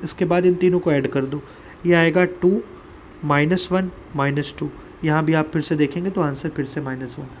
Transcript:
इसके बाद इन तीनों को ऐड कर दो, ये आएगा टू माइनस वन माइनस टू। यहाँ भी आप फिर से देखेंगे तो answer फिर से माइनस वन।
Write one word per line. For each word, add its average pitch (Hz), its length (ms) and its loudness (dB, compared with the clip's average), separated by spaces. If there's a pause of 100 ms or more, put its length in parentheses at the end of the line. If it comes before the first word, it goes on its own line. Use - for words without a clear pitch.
इसके 175 220 -4
बाद 175 200 4
इन 180 100 4
तीनों 180 240 4
को 175 120 0
ऐड 139 160 2
कर 135 180 -2
दो, 139 160 -6 (440)
ये 175 100 6
आएगा 165 300 4
टू 180 360 0 (640)
माइनस 151 460 2
वन 185 200 0 (240)
माइनस 143 440 -2
टू। 151 100 -4 (340)
यहाँ 156 220 2
भी 160 80 2
आप 156 180 2
फिर 160 100 0
से 156 140 -2
देखेंगे 151 340 0
तो 185 120 -2
answer 147 280 -4
फिर 143 160 -6
से 143 160 -8
माइनस 131 380 -8
वन। 139 80 -12 (120)